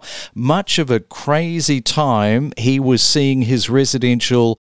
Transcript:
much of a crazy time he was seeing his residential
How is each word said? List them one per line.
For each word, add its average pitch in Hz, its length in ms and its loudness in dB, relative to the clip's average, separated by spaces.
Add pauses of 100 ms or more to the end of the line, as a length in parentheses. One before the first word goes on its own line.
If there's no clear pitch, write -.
(360)
much 151 420 -2
of 143 140 -2
a 113 80 2
crazy 151 840 -2
time 120 760 0
he 131 240 0
was 127 220 2
seeing 135 400 2
his 117 260 0
residential 123 1000 0